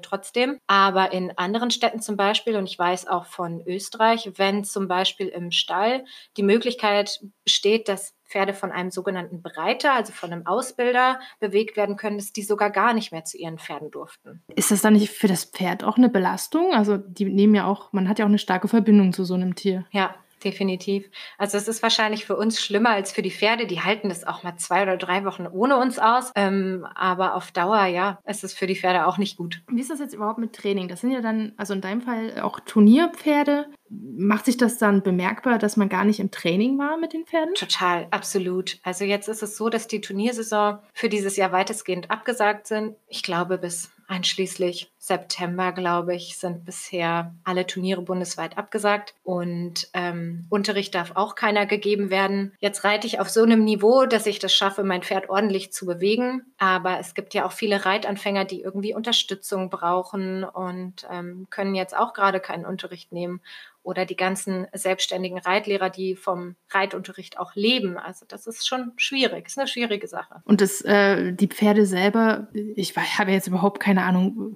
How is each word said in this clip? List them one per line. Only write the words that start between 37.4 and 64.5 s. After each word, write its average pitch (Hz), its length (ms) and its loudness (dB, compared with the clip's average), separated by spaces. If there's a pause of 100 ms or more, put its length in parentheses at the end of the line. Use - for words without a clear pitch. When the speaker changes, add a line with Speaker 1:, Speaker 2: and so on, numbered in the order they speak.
Speaker 1:
Total, 175 560 0
absolut. 185 720 -2
Also 185 220 -4
jetzt 202 240 -2
ist 220 120 -8
es 208 140 -8
so, 220 140 -2
dass 226 180 -2
die 208 140 -4
Turniersaison 208 800 -2 (140)
für - 160 -2
dieses 196 280 -2
Jahr 190 160 2
weitestgehend 185 580 -2
abgesagt 214 560 0
sind. 214 280 -4 (120)
Ich - 160 -10
glaube, 180 340 -2
bis 175 320 -8 (200)
einschließlich 180 880 -4
September, 180 720 -4
glaube 175 440 -2
ich, - 220 -12
sind 170 280 -8
bisher 170 680 -4 (120)
alle 185 200 0
Turniere 185 360 -2
bundesweit 180 560 -6
abgesagt. 208 560 -2 (100)
Und, 175 720 -4
ähm, 170 560 -6
Unterricht 202 460 -2
darf 175 200 -4
auch 208 200 -2
keiner 208 300 2
gegeben 202 440 0
werden. 196 500 0
Jetzt 202 240 -2
reite 214 240 0
ich 226 120 -4
auf 196 100 -2
so 226 140 4
einem 226 200 8
Niveau, 214 420 6
dass 220 200 2
ich 208 140 -2
das 190 140 0
schaffe, 196 300 2
mein 185 200 0
Pferd 190 260 -2
ordentlich 190 420 0
zu - 140 -10
bewegen. 226 580 -2 (140)
Aber 185 420 0
es - 160 -14
gibt - 180 -10
ja 202 120 0
auch 190 80 -4
viele 202 320 -2
Reitanfänger, 202 600 -2
die 190 160 -10
irgendwie 196 320 -6
Unterstützung 196 760 -4
brauchen 185 760 -4
und, 185 640 -10
ähm, 180 400 -12
können 196 260 -4
jetzt 185 200 -4
auch 208 180 0
gerade 196 280 2
keinen 175 240 -8
Unterricht 180 480 -12
nehmen. 175 260 -6 (440)
Oder 185 220 -4
die 180 120 -8
ganzen 190 560 -4